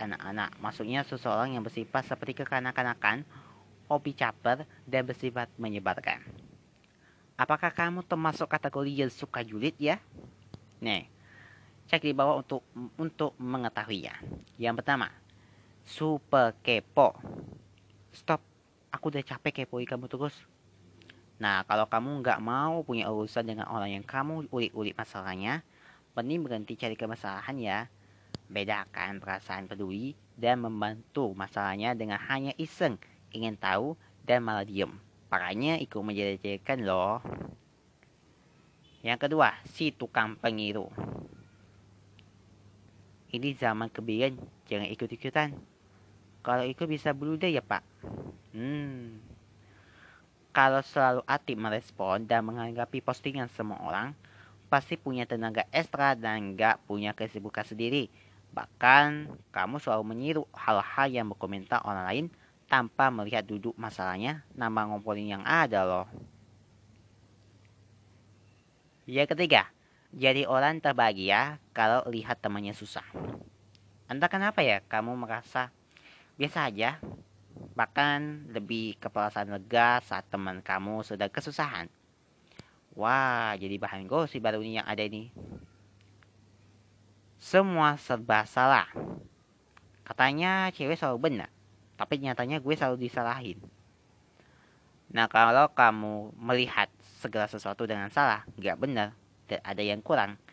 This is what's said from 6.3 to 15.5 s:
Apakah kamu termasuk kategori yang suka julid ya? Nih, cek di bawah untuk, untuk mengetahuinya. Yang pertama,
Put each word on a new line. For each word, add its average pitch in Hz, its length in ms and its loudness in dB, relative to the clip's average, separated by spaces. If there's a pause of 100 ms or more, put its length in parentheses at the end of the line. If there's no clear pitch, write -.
Apakah 151 400 0
kamu 175 320 -2
termasuk 160 400 -2
kategori 143 560 -2
yang 123 80 -2
suka 123 320 -8
julid 110 320 -4
ya? 151 240 0 (800)
Nih, 107 320 -4 (800)
cek 151 160 2
di 135 80 2
bawah 139 240 4
untuk, 131 240 -6 (320)
untuk 156 400 -4
mengetahuinya. 113 800 -4 (400)
Yang 117 240 -2
pertama, 131 320 0 (720)